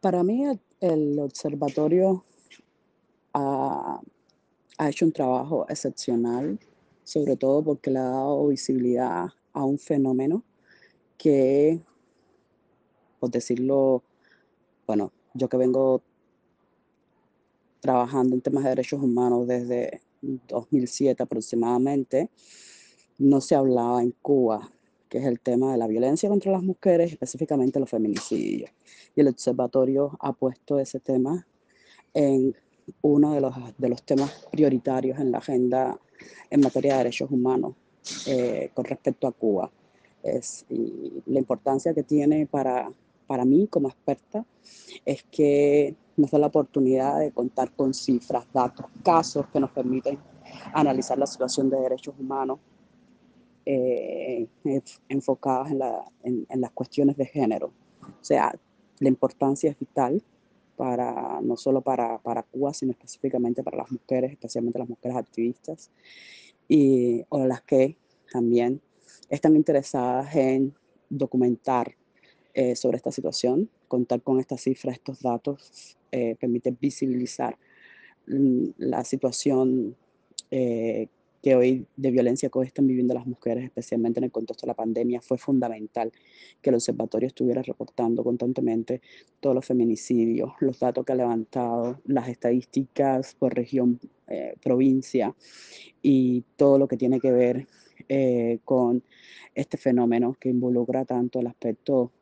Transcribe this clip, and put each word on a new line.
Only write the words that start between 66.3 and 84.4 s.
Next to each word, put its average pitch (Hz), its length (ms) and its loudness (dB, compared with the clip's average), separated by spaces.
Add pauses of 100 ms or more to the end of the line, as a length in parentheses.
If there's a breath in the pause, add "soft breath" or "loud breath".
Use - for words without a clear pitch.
y, 127 600 4
o 135 180 0
las 127 160 -2
que 135 340 2 (360)
también 120 480 0 (480 soft breath)
están 156 280 4
interesadas 139 800 0
en 135 400 2 (340)
documentar, 127 840 -2 (600 soft breath)
eh, 123 220 0
sobre 120 200 0
esta - 160 -6
situación. 135 580 -2 (180)
Contar 123 340 -2
con 131 180 2
estas 131 200 -8
cifras, 131 360 -4
estos - 240 -14
datos, - 760 -6 (140)
eh, 120 280 -4
permite 120 320 -2
visibilizar, 127 880 -4 (680 soft breath)
mm, 135 520 2
la 123 260 -4
situación, 131 920 0 (540)
eh, 117 580 -2 (340)
que 131 140 6
hoy 127 300 4 (100)
de 135 160 0
violencia 127 360 2
que 135 120 -2
hoy 127 60 0
están 139 200 0
viviendo 127 280 2
las 123 120 -8
mujeres, 123 380 -4
especialmente 117 560 -4
en - 40 -2
el 110 60 -4
contexto 113 340 -8